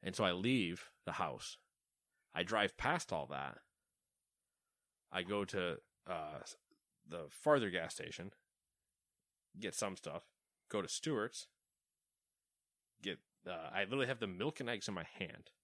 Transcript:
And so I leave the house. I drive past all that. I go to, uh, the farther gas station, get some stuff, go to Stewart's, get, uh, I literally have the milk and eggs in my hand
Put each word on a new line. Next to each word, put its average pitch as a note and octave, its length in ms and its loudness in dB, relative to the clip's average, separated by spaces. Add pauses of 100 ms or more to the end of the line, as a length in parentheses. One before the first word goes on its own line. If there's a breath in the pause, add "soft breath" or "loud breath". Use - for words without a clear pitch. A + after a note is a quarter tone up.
And F#2+ 140 -4
so G#2+ 100 4
I F2+ 80 6
leave F#2+ 580 2 (140)
the E2 80 -2
house. D2+ 440 -2 (760)
I F2 80 2
drive G#2 320 4
past D#3 380 0
all D2 140 0
that. C2+ 320 -6 (1500)
I F#2 120 2
go G2+ 220 2
to, F2+ 360 0 (260)
uh, D#2 320 -4 (680)
the D#2 240 -8
farther C3+ 400 6
gas E2+ 240 0
station, - 400 -8 (1300)
get G2 160 -4
some G2 200 0
stuff, D#2 320 -8 (400)
go G#2 140 0
to F2 80 -2
Stewart's, - 580 -2 (1500)
get, F#2+ 200 -4 (240)
uh, E2 280 -6
I G2 100 2
literally A#2+ 240 2
have B2 120 0
the A2+ 80 0
milk F#2+ 320 -2
and B2 100 -4
eggs A2 180 -4
in G#2+ 60 -2
my F2 100 -2
hand - 480 -8 (120)